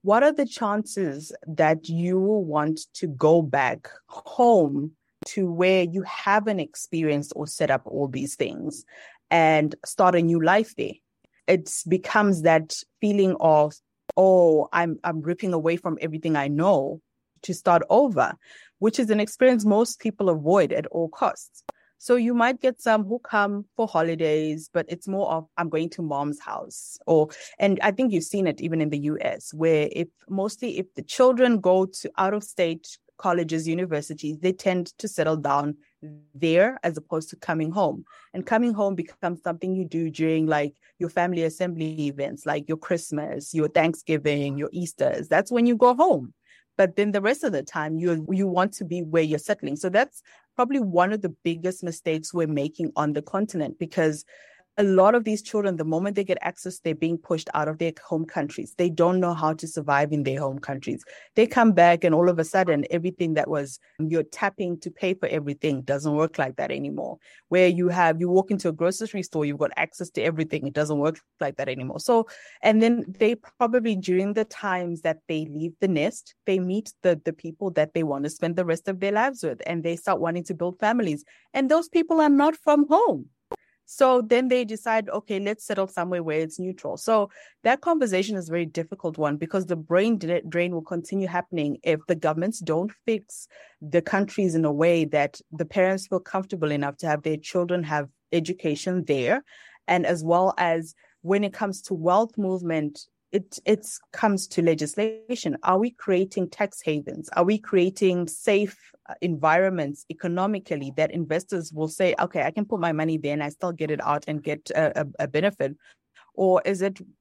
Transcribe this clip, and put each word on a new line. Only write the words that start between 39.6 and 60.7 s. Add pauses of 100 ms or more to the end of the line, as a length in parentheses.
you
do
during,
like, (260)
your
family
assembly
events,
like
your
Christmas,
your
Thanksgiving,
your
Easters.
That's
when
you
go
home. (440)
But
then
the
rest
of
the
time,
you,
you
want
to
be
where
you're
settling.
So
that's (340)
probably
one
of
the
biggest
mistakes
we're
making
on
the
continent,
because (540)
a
lot
of
these
children,
the
moment
they
get
access,
they're
being
pushed
out
of
their (100)
home
countries.
They
don't
know
how
to
survive
in
their
home
countries. (320)